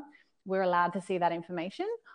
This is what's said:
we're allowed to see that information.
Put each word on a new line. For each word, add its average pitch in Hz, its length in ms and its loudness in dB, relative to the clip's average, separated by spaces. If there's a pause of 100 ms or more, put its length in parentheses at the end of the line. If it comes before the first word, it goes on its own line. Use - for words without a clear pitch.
(460)
we're 190 180 0
allowed 175 300 4
to 190 80 -2
see 185 180 -2
that 170 120 4
information. 175 560 -6 (280)